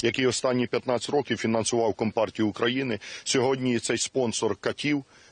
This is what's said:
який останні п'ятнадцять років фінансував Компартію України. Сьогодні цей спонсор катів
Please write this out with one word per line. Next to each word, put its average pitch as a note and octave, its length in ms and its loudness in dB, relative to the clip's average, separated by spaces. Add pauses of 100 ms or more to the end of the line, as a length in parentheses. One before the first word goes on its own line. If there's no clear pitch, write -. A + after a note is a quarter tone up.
який B2+ 240 2
останні B2 400 0
п'ятнадцять A#2+ 420 -2
років A#2+ 280 0
фінансував A2+ 560 0
Компартію A2 540 0
України. A#2+ 520 -2 (240)
Сьогодні B2+ 560 2
цей A#2+ 180 0
спонсор A2+ 580 0
катів C#3 480 -2 (280)